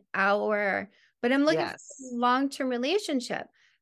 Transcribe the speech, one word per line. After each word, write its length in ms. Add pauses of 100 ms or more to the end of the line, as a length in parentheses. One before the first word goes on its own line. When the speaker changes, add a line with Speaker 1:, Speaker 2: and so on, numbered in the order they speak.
(140)
Speaker 1:
hour. 760 (320)
But 100
I'm 140
looking 160
Speaker 2:
Yes. 240 (260)
Speaker 1:
for 40
a 40
long-term 500
relationship. 800 (340)